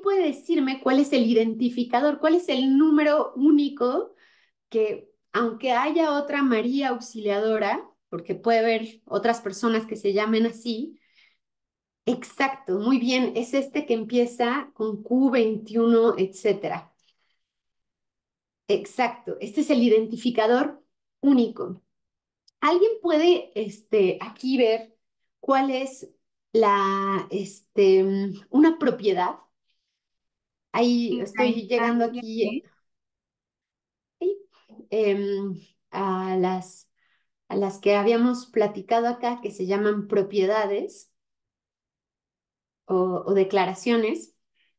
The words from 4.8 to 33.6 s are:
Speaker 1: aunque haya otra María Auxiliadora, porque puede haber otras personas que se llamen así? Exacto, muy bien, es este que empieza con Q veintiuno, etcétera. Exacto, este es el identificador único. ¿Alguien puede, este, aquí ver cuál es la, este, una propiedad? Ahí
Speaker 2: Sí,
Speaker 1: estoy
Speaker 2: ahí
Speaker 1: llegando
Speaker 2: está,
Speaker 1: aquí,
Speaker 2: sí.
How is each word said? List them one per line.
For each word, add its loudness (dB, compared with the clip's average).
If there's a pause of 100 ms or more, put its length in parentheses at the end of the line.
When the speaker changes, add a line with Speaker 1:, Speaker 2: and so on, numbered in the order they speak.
Speaker 1:
aunque -2
haya 2
otra -2
María 0
Auxiliadora, -2 (260)
porque -8
puede 2
haber -2
otras -2
personas -4
que -10
se -2
llamen 0
así? -6 (1080)
Exacto, -4
muy 2
bien, -2
es -4
este -4
que 0
empieza -2
con -6
Q 2
veintiuno, 2
etcétera. -4 (1700)
Exacto, -4
este -4
es 0
el 2
identificador 2 (360)
único. 2 (800)
¿Alguien 4 (100)
puede, 2
este, 0
aquí -4
ver 0 (440)
cuál 0
es -6 (440)
la, 2
este, 2 (460)
una 6
propiedad? -2 (1400)
Ahí 2
Speaker 2:
Sí, -4
Speaker 1:
estoy -2
Speaker 2:
ahí -2
Speaker 1:
llegando 0
Speaker 2:
está, -6
Speaker 1:
aquí, -4
Speaker 2:
sí. -4 (1600)